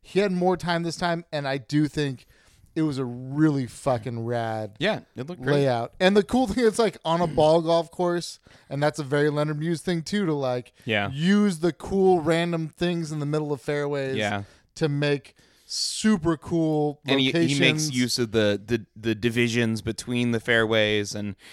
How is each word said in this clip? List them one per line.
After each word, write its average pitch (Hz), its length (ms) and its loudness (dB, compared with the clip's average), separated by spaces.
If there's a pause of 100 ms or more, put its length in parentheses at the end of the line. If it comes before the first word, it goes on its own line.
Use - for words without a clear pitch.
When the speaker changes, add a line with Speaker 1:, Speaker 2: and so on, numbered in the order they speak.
Speaker 1:
He - 200 -2
had 202 100 2
more 180 260 2
time 170 280 -2
this 165 120 -6
time, 175 360 -2
and 143 160 -4
I 139 100 -2
do 147 300 0
think 139 380 -6 (500)
it 160 60 0
was 147 160 -2
a 135 60 -4
really 131 600 0
fucking 117 600 -4
rad 113 520 -4
Speaker 2:
Yeah, 170 220 -2 (160)
it 127 100 -10
looked 160 160 -12
great. 143 120 2
Speaker 1:
layout. 127 440 0
And 190 180 4
the 208 60 6
cool 247 240 2
thing, 208 200 0
it's, 220 120 2
like, 220 260 0
on 165 160 0
a 175 60 2
ball 156 360 4
golf 165 280 0
course, 175 480 -4 (320)
and 139 100 -4
that's 151 200 0
a 151 40 -6
very 147 260 2
Leonard 147 280 -2
Muse 160 220 -2
thing 170 220 -4
too, 202 240 -2
to, 156 80 0
like, 127 380 -4 (120)
Speaker 2:
Yeah. 104 260 0
Speaker 1:
use 185 500 2
the 170 120 2
cool 190 480 2
random 165 480 0
things 170 420 -4
in 156 80 -6
the 147 80 -4
middle 147 260 -2
of 139 80 -4
fairways 143 560 -4
Speaker 2:
Yeah. 104 280 -2 (320)
Speaker 1:
to 160 120 0
make 143 460 -2 (340)
super 170 680 0
cool 151 680 0
Speaker 2:
And 135 120 2
he, 135 140 4
he - 0 - (260)
makes 151 280 2
Speaker 1:
locations. 131 100 -6
Speaker 2:
use 123 240 0
of 117 100 -2
the, 104 340 2
the, 110 300 -4
the 110 220 -4
divisions 113 680 0
between 120 480 -4
the 117 80 0
fairways 110 760 2
and, 104 220 -6 (180)